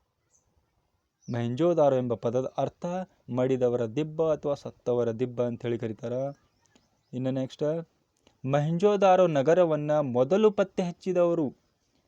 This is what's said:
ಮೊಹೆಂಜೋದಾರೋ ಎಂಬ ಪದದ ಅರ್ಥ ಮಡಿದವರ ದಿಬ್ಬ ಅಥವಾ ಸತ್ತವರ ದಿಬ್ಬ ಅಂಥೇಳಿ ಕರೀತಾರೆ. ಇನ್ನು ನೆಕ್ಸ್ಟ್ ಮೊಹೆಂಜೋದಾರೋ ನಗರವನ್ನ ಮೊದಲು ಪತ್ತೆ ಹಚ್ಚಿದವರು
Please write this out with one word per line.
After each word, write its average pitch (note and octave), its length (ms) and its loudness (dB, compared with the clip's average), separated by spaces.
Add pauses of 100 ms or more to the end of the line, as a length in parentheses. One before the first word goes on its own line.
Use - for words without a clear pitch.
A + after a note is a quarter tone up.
(1300)
ಮೊಹೆಂಜೋದಾರೋ C3+ 680 2
ಎಂಬ B2 160 -2
ಪದದ B2 440 -4
ಅರ್ಥ C#3 280 -6 (500)
ಮಡಿದವರ B2 500 0
ದಿಬ್ಬ D#3 480 -4
ಅಥವಾ C#3+ 200 -4
ಸತ್ತವರ A#2+ 580 -4
ದಿಬ್ಬ B2 320 -4
ಅಂಥೇಳಿ A#2 340 -4
ಕರೀತಾರೆ. A#2+ 720 -8 (640)
ಇನ್ನು C3 180 -4
ನೆಕ್ಸ್ಟ್ D3+ 560 -6 (580)
ಮೊಹೆಂಜೋದಾರೋ F#3 840 4
ನಗರವನ್ನ D3+ 720 2
ಮೊದಲು D3 520 2
ಪತ್ತೆ G3 320 -2
ಹಚ್ಚಿದವರು F3 720 -2 (520)